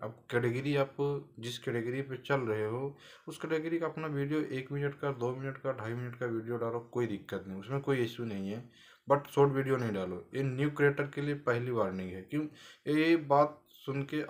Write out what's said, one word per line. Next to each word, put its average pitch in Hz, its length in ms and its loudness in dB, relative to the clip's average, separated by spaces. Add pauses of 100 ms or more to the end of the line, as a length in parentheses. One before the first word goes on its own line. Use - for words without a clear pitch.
अब 110 140 -8 (140)
कैटेगरी 127 460 2
आप 139 200 0 (440)
जिस 120 180 -8
कैटेगरी 123 440 -2
पे 131 160 -8
चल 139 220 2
रहे 107 260 2
हो 131 300 -4 (320)
उस 151 100 -12
कैटेगरी 160 400 0
का 165 80 0
अपना 156 220 -4
वीडियो 143 320 0
एक 131 320 -4
मिनट 143 220 -2
का, 143 180 -2
दो 123 240 0
मिनट 135 220 -6
का, 135 140 -2
ढाई 113 220 -4
मिनट 123 220 -4
का 123 100 -2
वीडियो 113 300 -2
डालो, 117 240 -2 (120)
कोई 120 140 0
दिक्कत 98 400 -6
नहीं, 95 140 -8
उसमें 127 200 -4
कोई 139 180 2
इशू 117 260 -2
नहीं 98 260 -4
है, 117 120 -6 (460)
but 139 200 4
शॉर्ट 143 240 6
वीडियो 135 240 2
नहीं 117 160 0
डालो। 92 320 -2 (100)
ये 135 80 0
न्यू 135 280 0
क्रिएटर 143 440 2
के 143 80 -2
लिए 147 120 -2 (120)
पहली 123 240 2
वार्निंग 95 420 0
है। 95 100 -8
क्यों? 151 220 -2 (420)
ये 156 300 6
बात 147 440 4 (160)
सुन 139 280 -4
के 151 260 -4